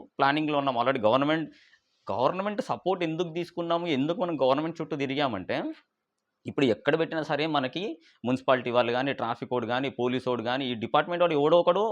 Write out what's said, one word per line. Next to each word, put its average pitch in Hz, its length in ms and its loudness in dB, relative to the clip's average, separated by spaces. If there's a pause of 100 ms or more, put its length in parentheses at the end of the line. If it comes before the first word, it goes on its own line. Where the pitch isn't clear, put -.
(140)
ప్లానింగ్లో 147 440 2
ఉన్నాం 139 200 0
already. 123 260 2
గవర్నమెంట్, 143 440 2 (600)
గవర్నమెంట్ 175 560 -2
సపోర్ట్ 175 400 -4
ఎందుకు 160 300 -4
తీసుకున్నాము, 170 580 -4
ఎందుకు 147 280 0
మనం 175 180 -2
గవర్నమెంట్ 139 400 2
చుట్టూ 160 200 -6
తిరిగామంటే 131 600 -2 (880)
ఇప్పుడు 139 220 0
ఎక్కడ - 280 2
పెట్టినా 160 280 -2
సరే 151 240 -2
మనకి 147 360 -2 (400)
మున్సిపాలిటీ 127 480 0
వాళ్ళు 120 200 2
కానీ, 131 220 0
ట్రాఫిక్ 120 380 -4
వాడు 120 160 -2
కానీ, 127 260 -2
పోలీసు 123 340 -2
వాడు 120 160 -2
కానీ, 131 220 -2
ఈ 123 100 -4
డిపార్ట్‌మెంట్ 151 480 0
వాడు 170 120 2
ఎవడో 151 240 6
ఒకడు 180 320 4